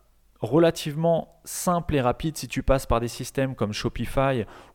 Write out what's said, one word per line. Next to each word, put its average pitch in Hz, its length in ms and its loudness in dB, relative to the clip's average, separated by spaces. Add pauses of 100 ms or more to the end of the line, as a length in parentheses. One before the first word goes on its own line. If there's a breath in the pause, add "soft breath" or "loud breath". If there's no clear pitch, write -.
(400)
relativement 160 1040 0
simple 170 500 -2
et 139 60 4
rapide 123 360 0
si 127 120 -8
tu - 160 -4
passes 131 220 2
par 117 140 4
des 120 60 0
systèmes 135 480 -4
comme 107 180 -2
Shopify 127 720 0 (300 loud breath)